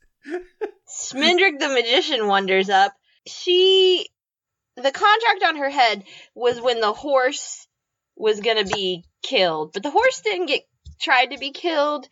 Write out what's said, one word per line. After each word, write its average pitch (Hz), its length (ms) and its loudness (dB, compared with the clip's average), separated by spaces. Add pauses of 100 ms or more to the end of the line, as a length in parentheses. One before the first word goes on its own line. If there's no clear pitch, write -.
(880)
Smindrick 330 680 0
the 294 100 -2
magician 247 600 0
wanders 190 420 2
up. 196 220 4 (340)
She, 370 800 2 (680)
the 262 160 -2
contract 427 520 2
on 330 120 0
her 277 140 -2
head 226 340 0 (300)
was 233 260 -2
when 233 200 0
the 214 120 2
horse 277 760 -2 (480)
was 214 260 0
gonna 214 240 0
be 185 400 -4 (180)
killed, 165 500 0
but 196 100 -8
the 294 80 -6
horse 480 300 2
didn't 370 260 -4
get, 277 160 -2 (380)
tried 262 320 2
to 277 60 -10
be 269 120 -10
killed. 294 600 -4